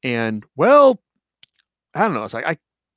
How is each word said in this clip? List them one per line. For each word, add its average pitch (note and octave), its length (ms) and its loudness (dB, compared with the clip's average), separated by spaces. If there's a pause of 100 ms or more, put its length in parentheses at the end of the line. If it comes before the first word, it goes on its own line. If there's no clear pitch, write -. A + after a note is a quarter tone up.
and, A2+ 400 -4 (120)
well, C4 440 4 (920)
I D#3+ 80 -6
don't G#3 120 0
know. G#2+ 100 -6
It's - 100 -12
like, A#2 140 -10
I D#3+ 100 -6 (400)